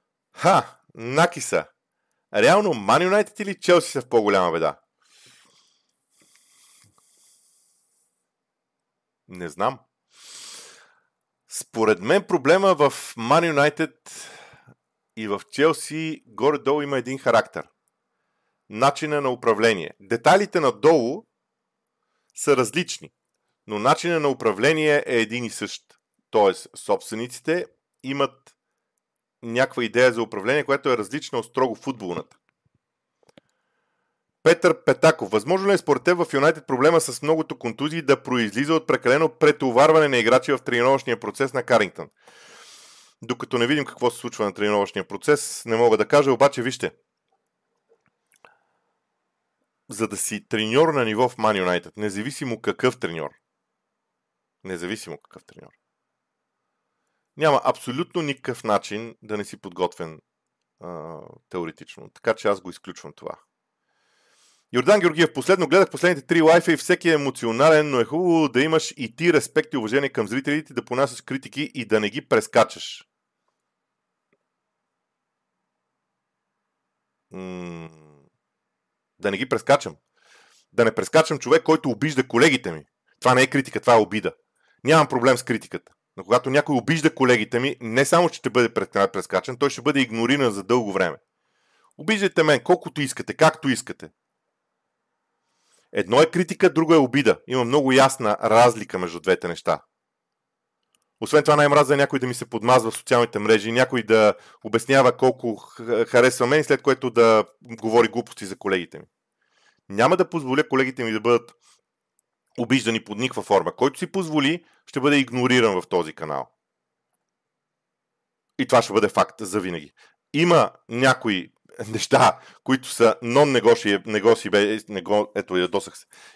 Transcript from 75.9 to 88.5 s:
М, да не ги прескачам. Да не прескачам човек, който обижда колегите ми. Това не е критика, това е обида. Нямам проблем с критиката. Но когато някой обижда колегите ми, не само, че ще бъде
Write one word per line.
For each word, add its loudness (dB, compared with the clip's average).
М, -12
да -2
не -4
ги -8
прескачам. -2
Да 2
не 0
прескачам 0
човек, 2
който 0
обижда -2
колегите 2
ми. -14
Това 2
не 4
е 4
критика, -4
това 4
е 8
обида. -2
Нямам 4
проблем 2
с -8
критиката. -8
Но -16
когато 0
някой 0
обижда 0
колегите 0
ми, -6
не -2
само, 2
че -16
ще -6
бъде 0